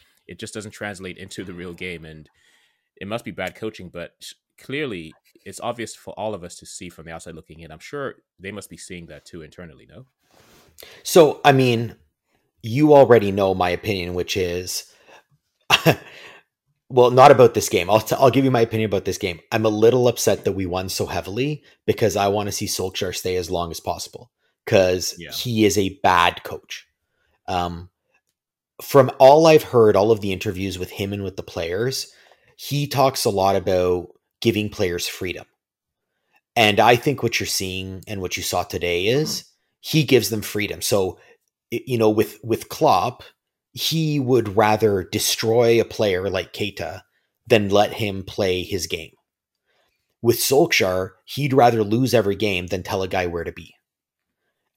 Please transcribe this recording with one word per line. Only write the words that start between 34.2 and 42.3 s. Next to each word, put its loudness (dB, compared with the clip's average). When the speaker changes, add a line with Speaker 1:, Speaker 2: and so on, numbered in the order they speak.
Speaker 2:
giving 0
players -4
freedom. -10
And 4
I 6
think -4
what -2
you're -8
seeing -8
and -10
what -8
you -8
saw -4
today -4
is -2
he 0
gives 2
them -4
freedom. -6
So, -2
y-, -4
you -4
know, 6
with, 2